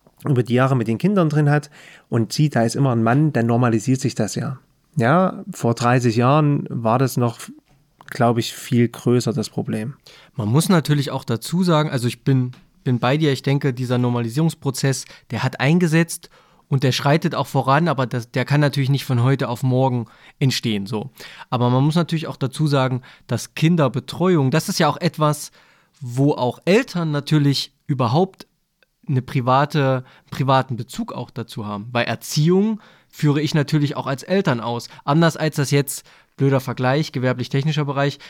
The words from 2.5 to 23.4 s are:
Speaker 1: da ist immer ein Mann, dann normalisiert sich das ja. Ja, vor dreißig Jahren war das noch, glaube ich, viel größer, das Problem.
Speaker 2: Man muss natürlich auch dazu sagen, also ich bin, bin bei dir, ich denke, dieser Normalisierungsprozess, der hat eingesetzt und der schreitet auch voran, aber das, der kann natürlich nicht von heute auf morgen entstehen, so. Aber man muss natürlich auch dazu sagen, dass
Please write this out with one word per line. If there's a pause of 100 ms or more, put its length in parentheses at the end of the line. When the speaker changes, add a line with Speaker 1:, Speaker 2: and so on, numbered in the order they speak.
Speaker 1:
da
ist
immer
ein
Mann,
dann
normalisiert
sich
das
ja. (380)
Ja, (100)
vor
dreißig
Jahren
war
das
noch, (720)
glaube
ich,
viel
größer,
das
Problem. (400)
Speaker 2:
Man
muss
natürlich
auch
dazu
sagen,
also
ich
bin, (320)
bin
bei
dir,
ich
denke,
dieser
Normalisierungsprozess, (240)
der
hat
eingesetzt (400)
und
der
schreitet
auch
voran,
aber
das,
der
kann
natürlich
nicht
von
heute
auf
morgen (320)
entstehen,
so. (380)
Aber
man
muss
natürlich
auch
dazu
sagen, (260)
dass